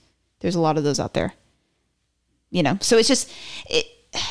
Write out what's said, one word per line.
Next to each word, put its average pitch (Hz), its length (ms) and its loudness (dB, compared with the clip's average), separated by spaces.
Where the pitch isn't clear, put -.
There's 175 160 -2
a 170 60 0
lot 156 180 2
of 143 60 0
those 143 160 0
out - 140 -6
there. - 200 -2
You 175 120 0
know, 151 180 2
so 226 180 4
it's 226 100 6
just, - 240 0
it, - 180 0